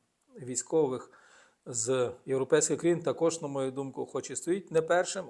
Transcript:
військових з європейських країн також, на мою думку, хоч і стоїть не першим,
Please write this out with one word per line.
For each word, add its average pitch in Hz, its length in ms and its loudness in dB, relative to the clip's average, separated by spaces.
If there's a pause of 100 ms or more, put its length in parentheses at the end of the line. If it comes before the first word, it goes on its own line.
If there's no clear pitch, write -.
(360)
військових 131 760 0 (560)
з 123 440 0 (140)
європейських 135 540 2
країн 165 200 2
також, 165 420 0
на 151 60 -6
мою 135 240 -4
думку, 131 340 -6
хоч - 260 -8
і 127 40 -10
стоїть 180 360 -4
не 160 100 4
першим, 175 480 0